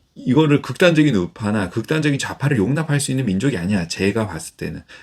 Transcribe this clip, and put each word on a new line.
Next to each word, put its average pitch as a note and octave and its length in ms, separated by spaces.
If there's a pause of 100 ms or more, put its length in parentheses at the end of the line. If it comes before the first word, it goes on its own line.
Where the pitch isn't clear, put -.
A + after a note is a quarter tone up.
(140)
이거를 D3 460
극단적인 D3+ 540
우파나 G2 540
극단적인 D3+ 480
좌파를 C#3+ 400
용납할 C#3+ 420
수 - 120
있는 C3 140
민족이 G#2 320
아니야, F2 300
제가 G2+ 400
봤을 - 300
때는. D#2+ 260 (200)